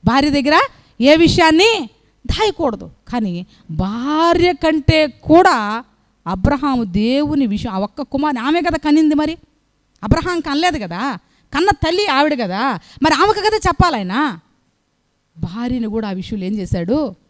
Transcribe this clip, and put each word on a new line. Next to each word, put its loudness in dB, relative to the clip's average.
భార్య 2
దగ్గర 2
ఏ 6
విషయాన్ని 4
దాయకూడదు. -4
కానీ -4
భార్య 0
కంటే 2
కూడా 2
అబ్రహాము -2
దేవుని -2
విషయం, -6
ఆ -4
ఒక్క -6
కుమార్ని -4
ఆమె -2
కదా -2
కనింది, 2
మరి -2
అబ్రహాం 0
కనలేదు -2
కదా, -6
కన్న 2
తల్లి 0
ఆవిడ 0
కదా, -4
మరి 4
ఆమెకు 2
కదా 0
చెప్పాలి -2
ఆయన. -4
భార్యను -6
కూడా -6
ఆ -6
విషయంలో -8
ఏం -4
చేశాడు? -2